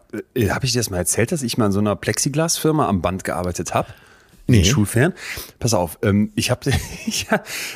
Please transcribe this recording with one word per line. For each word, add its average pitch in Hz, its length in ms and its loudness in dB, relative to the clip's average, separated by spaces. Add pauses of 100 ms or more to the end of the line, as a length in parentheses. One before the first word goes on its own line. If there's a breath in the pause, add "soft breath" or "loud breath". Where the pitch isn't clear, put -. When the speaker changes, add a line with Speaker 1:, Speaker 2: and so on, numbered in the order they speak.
(340)
Speaker 1:
äh, 110 160 2
hab 80 140 -2
ich 127 80 -2
dir 120 80 0
das 110 100 -2
mal 95 80 -2
erzählt, 95 340 0
dass 156 120 -2
ich 113 160 -2
mal 107 80 4
in 101 40 2
so 98 80 2
einer 104 160 2
Plexiglas-Firma 151 920 0
am 87 160 0
Band 90 220 -2
gearbeitet 90 500 -4
hab? - 180 -2 (540 soft breath)
In 131 60 6
den 104 80 8
Speaker 2:
Nee. 82 60 4
Speaker 1:
Schulferien. 120 460 2 (460 loud breath)
Pass 120 140 2
auf, 90 280 0
ähm, 104 340 2
ich 110 160 -2
hab, - 160 -4
<laughs> - 380 -4
ich, - 220 -4 (480 loud breath)